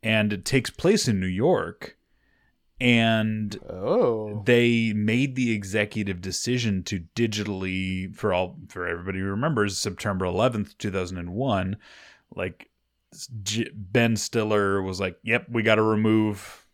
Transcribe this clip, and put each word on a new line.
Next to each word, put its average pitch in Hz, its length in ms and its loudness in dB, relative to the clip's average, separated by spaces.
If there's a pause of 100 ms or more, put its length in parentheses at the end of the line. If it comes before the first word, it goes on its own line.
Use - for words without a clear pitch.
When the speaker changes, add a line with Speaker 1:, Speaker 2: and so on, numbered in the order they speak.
Speaker 1:
and 107 300 2
it 98 120 -6
takes 131 260 0
place 208 380 2
in 104 120 2
New 92 60 -2
York. 95 720 0 (840)
And 110 760 2 (100)
Speaker 2:
Oh. 107 760 -2
Speaker 1:
they 120 480 4
made 117 400 0
the 127 180 0
executive 101 680 -2
decision 104 640 -2
to 95 160 -6 (140)
digitally, 95 1000 -2
for 104 180 0
all, 90 240 0 (120)
for 90 180 -8
everybody 87 320 -4
who 95 80 -2
remembers, 104 500 0
September 95 480 -4
eleventh, 104 540 0
two 107 140 -4
thousand 92 260 -4
and 87 160 -8
one, 98 420 -2 (580)
like, - 360 -8 (420)
s-, - 160 -16 (140)
J-, 104 320 -4
Ben 110 420 2
Stiller 104 680 2
was 92 180 -4
like, 95 240 -4
"Yep, 113 260 0
we 117 140 0
gotta 110 180 6
remove 107 920 2